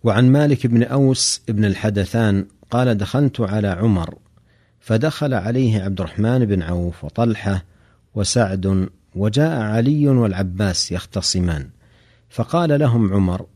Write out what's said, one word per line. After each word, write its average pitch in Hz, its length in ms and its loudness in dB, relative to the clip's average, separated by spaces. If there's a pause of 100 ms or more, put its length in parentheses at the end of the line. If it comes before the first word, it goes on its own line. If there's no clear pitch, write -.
وعن 117 280 4
مالك 143 360 2
بن 117 160 4
أوس 131 640 0
بن 107 180 0
الحدثان 101 800 0 (260)
قال: 120 260 0
"دخلت 127 440 -2
على 101 260 0
عمر، 92 480 0 (640)
فدخل 135 540 -2
عليه 110 500 0
عبد 95 180 -4
الرحمن 113 440 0
بن 101 160 0
عوف 87 420 -4
وطلحة 101 640 -2 (500)
وسعد، 95 760 0 (260)
وجاء 120 460 0
علي 120 460 2
والعباس 98 840 0
يختصمان، 87 760 -4 (600)
فقال 151 500 0
لهم 113 340 2
عمر 92 320 0 (100)